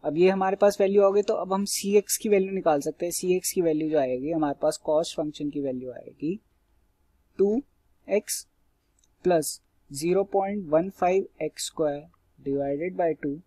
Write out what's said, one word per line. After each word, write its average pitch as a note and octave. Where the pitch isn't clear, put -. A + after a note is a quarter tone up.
अब D3+
ये F3+
हमारे F#3+
पास G3+
वैल्यू G3
आ G3
गई, G3+
तो A3
अब F#3+
हम G3
सी G3+
एक्स -
की A3
वैल्यू G3
निकाल D#3+
सकते D#3
हैं। F3
सी F3+
एक्स -
की F#3+
वैल्यू D#3
जो D#3
आएगी C3
हमारे D3+
पास D#3
कॉस्ट D#3+
फंक्शन D3+
की C#3+
वैल्यू B2+
आएगी D#3+
टू G#3
एक्स -
प्लस E3
ज़ीरो E3+
पॉइंट G3
वन E3
फ़ाइव F#3+
एक्स -
स्क्वायर D3
डिवाइडेड C#3+
बाई E3+
टू D3